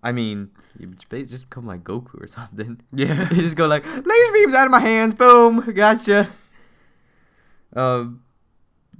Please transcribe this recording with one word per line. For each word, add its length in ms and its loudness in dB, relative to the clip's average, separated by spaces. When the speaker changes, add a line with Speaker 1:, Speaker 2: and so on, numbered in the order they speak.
Speaker 1:
I 100 -6
mean, 380 -8
you 100 -20
j-, 200 -20
ba-, 160 -12
just 260 -20
become 160 -16
like 160 -14
Goku 400 -14
or 60 -20
something. 580 -16
<laughs> 60 -20
Speaker 2:
Yeah. 380 -4
Speaker 1:
You 120 0
just 140 -4
go 100 0
like, 180 -2
"Laser 480 0
beams 220 2
out 120 4
of 40 -2
my 100 4
hands, 340 -2
boom, 600 6
gotcha." 540 0
Um, 480 -6